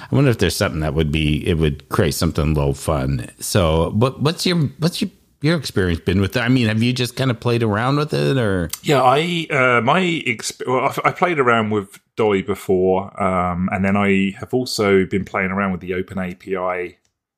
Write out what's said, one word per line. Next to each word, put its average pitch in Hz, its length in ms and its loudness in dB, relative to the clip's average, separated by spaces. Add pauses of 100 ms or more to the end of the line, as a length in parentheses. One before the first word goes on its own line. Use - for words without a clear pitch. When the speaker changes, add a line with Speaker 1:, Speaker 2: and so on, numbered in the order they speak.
(100)
Speaker 1:
I - 40 -4
wonder 135 160 4
if 113 80 0
there's 87 180 0
something 87 240 0
that 78 120 -2
would 76 180 0
be, 76 360 0
it 90 80 2
would 78 340 0
create 78 260 0
something 78 300 0
a 76 80 2
little 71 220 0
fun." 67 640 -4
So 82 520 0
what, 120 300 0
what's 156 240 -2
your, 175 140 0 (220)
what's 170 200 -2
your, 196 100 -4 (300)
your 160 160 0
experience 92 440 0
been 95 200 0
with 95 160 0
it? 123 40 0
I 120 80 0
mean, 127 180 4
have 110 160 0
you 120 100 0
just 123 240 -4
kind 135 140 -2
of 113 80 -2
played 117 240 0
around 113 340 0
with 151 160 -2
it, 143 240 0
or? 95 340 0 (120)
Speaker 2:
Yeah, 139 200 2
I, 156 460 2
uh, 127 320 4
my 143 220 2
exp-, 147 640 -4
well, 127 260 0 (120)
I, 143 60 4
I - 20 -6
played 175 260 -2
around 117 320 2
with 104 300 -4 (160)
Dolly 104 260 2
before, 92 800 0
um, 90 500 0
and 95 120 -2
then 98 120 2
I 98 440 2
have - 120 -10
also 101 540 2
been 95 180 -2
playing 95 280 -4
around 98 180 -2
with 90 100 -4
the 90 140 -8
Open 92 240 -6
A 92 160 -6
P 95 220 -6
I, 90 400 -4 (420)